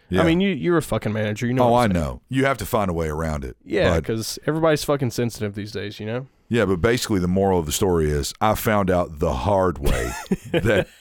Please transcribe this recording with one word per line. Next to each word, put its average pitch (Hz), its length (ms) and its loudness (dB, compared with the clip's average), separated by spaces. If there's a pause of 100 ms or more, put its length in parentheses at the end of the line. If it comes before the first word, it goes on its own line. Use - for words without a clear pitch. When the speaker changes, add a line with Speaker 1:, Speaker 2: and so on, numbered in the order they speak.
Speaker 1:
Yeah. 180 120 2
Speaker 2:
I 165 40 4
mean, 165 160 4
you, 202 100 2
you're 170 260 0
a 151 40 2
fucking 110 300 -4
manager. 107 360 -4
You 120 60 -2
know 127 100 2
Speaker 1:
Oh, 120 80 6
Speaker 2:
what 120 140 4
I'm 104 60 2
Speaker 1:
I - 40 2
Speaker 2:
saying? 80 100 0
Speaker 1:
know. 64 240 -8
You 131 160 0
have 135 140 0
to 101 80 -6
find 104 220 0
a 87 40 -2
way 82 160 -2
around 76 340 -4
it. 64 220 -10
Speaker 2:
Yeah, 156 300 2
Speaker 1:
But 80 100 0
Speaker 2:
'cause 113 400 -6
everybody's 156 400 2
fucking 135 240 0
sensitive 107 460 -4
these 107 160 -10
days, 101 280 -10
you 104 60 -10
know? 123 220 -8 (220)
Speaker 1:
Yeah, 113 160 4
but 95 120 2
basically 113 420 2
the 87 80 0
moral 95 320 4
of 80 60 -2
the 73 80 -6
story 85 380 2
is 73 280 -2
I 107 160 2
found 104 360 0
out 87 280 0
the 78 140 0
hard 90 460 0
way 64 320 0 (200)
Speaker 2:
<laughs> - 200 -6
Speaker 1:
that 98 360 0 (140)